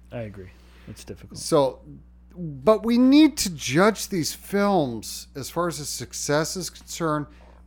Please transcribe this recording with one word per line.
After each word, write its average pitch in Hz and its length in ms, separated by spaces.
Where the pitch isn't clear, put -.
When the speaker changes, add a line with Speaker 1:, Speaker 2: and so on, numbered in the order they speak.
Speaker 1:
I 123 100
agree. 98 280
It's - 160
difficult. 107 360
Speaker 2:
So, 139 400
but 175 500
we 233 120
need 277 400
to 185 160
judge 156 560
these 165 240
films 175 1000
as 135 140
far 175 180
as 151 100
the 147 80
success - 720
is 175 120
concerned 151 580